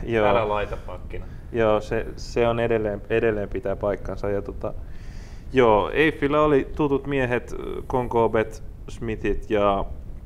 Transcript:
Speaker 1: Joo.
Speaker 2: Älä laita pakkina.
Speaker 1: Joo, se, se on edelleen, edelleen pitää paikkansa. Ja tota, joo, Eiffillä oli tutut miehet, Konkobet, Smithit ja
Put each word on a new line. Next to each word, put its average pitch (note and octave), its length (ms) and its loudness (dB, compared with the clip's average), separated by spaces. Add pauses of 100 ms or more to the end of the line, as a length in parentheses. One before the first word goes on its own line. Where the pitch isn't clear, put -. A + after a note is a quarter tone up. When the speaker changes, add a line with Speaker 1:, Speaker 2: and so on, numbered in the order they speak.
Speaker 1:
Joo. A2+ 240 2
Speaker 2:
Älä G#2+ 220 2
laita G#2 280 -2 (100)
pakkina. - 400 -10 (260)
Speaker 1:
Joo, A2 280 4
se, A2+ 260 -4 (100)
se A#2+ 320 0
on A#2 120 2
edelleen, G#2+ 500 0
edelleen A2 380 2
pitää G2 280 -4
paikkansa. G2+ 540 -2
Ja G2+ 120 -2
tota, G#2 320 -8 (800)
joo, G#2+ 380 6
Eiffillä D3+ 520 2
oli D3+ 340 4
tutut C#3 300 2
miehet, B2 480 -2 (320)
Konkobet, A2+ 760 0 (260)
Smithit G#2+ 600 -4
ja G2+ 340 4 (420)